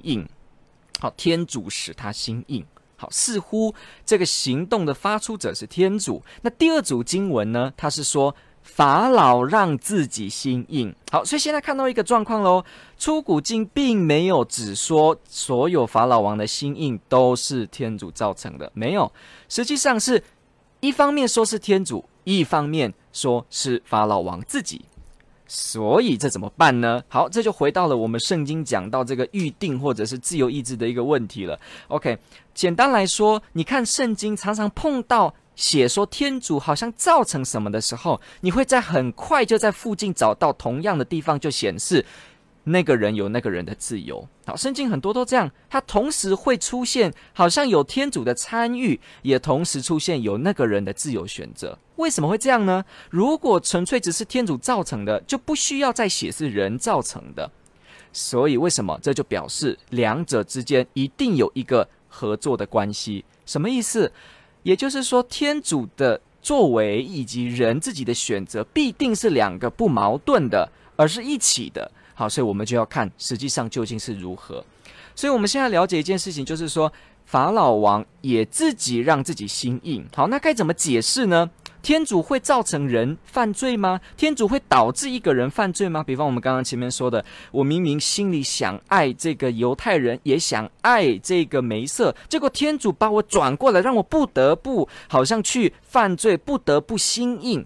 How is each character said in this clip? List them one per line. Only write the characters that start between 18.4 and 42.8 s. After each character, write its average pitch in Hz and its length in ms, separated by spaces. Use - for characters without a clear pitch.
的， 71 160
没 113 180
有， 196 180
实 233 160
际 285 100
上 262 240
是 233 240
一 269 120
方 285 200
面 285 140
说 226 160
是 214 160
天 190 240
主， 117 220
一 185 200
方 147 240
面 147 240
说 120 340
是 123 380
法 110 180
老 104 160
王 90 220
自 - 180
己。 80 220
所 113 480
以 190 160
这 135 120
怎 98 120
么 101 160
办 135 240
呢？ 120 280
好， 135 200
这 226 140
就 220 80
回 147 220
到 180 160
了 135 80
我 113 100
们 113 140
圣 156 260
经 156 180
讲 101 240
到 131 140
这 123 140
个 127 160
预 175 180
定 139 300
或 139 120
者 110 140
是 127 100
自 165 200
由 127 120
意 139 140
志 123 140
的 113 120
一 120 60
个 120 80
问 131 240
题 95 180
了。 78 140
OK， 123 280
简 175 180
单 254 200
来 208 120
说， 214 380
你 165 100
看 254 200
圣 226 300
经 214 220
常 208 180
常 208 160
碰 277 320
到 214 320
写 131 320
说 202 180
天 277 320
主 156 180
好 147 160
像 233 200
造 330 320
成 135 200
什 117 160
么 104 80
的 107 120
时 117 160
候， 151 240
你 180 100
会 254 120
在 254 160
很 135 300
快 269 340
就 220 140
在 214 140
附 226 200
近 196 220
找 110 180
到 147 200
同 127 300
样 190 140
的 135 80
地 165 160
方 147 200
就 156 100
显 98 260
示 151 300
那 175 180